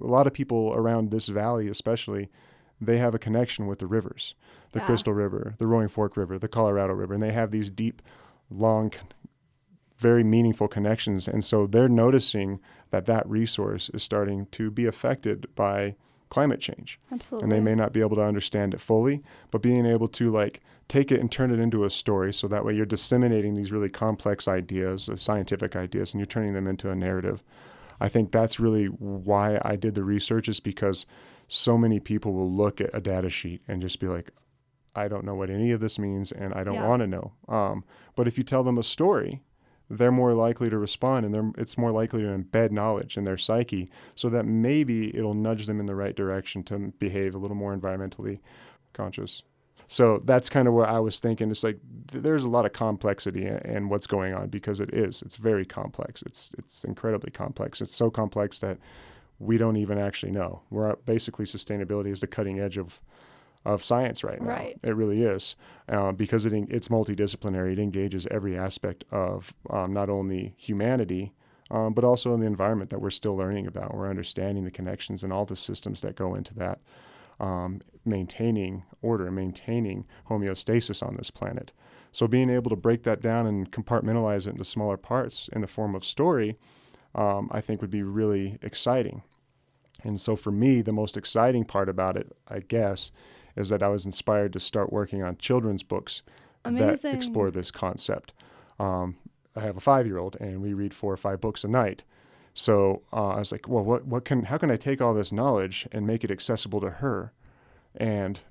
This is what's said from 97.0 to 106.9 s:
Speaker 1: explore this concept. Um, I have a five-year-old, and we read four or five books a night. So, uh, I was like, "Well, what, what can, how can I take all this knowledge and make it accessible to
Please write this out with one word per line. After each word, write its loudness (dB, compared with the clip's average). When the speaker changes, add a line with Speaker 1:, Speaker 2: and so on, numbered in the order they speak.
Speaker 1:
explore 0
this -6
concept. -6
Um, -2
I -8
have -4
a -12
five-year-old, 2
and -6
we -4
read -4
four -4
or -4
five -4
books -4
a -4
night. 2
So, 4
uh, 0
I 0
was -4
like, -8
"Well, 2
what, 2
what -2
can, 2
how -2
can 2
I 4
take 0
all 4
this 0
knowledge 0
and -2
make 0
it 0
accessible -2
to -2